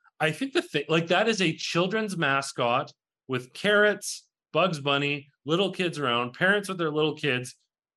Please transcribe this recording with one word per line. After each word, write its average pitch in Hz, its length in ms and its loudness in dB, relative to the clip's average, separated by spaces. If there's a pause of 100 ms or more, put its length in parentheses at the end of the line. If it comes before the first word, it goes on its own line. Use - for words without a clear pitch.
(200)
I 156 120 2
think 269 220 -6
the 349 80 2
thing, 151 280 -2
like, 170 180 2
that 185 220 4
is 202 120 0
a 160 140 0
children's 190 600 -2
mascot 139 760 0 (360)
with 127 260 -4
carrots, 208 720 2 (240)
Bugs 165 280 0
Bunny, 143 500 -2 (160)
little 180 260 2
kids 175 260 -4
around, 123 360 -2
parents 196 340 0
with 190 100 -6
their 160 140 -2
little 151 240 0
kids 127 400 -2 (420)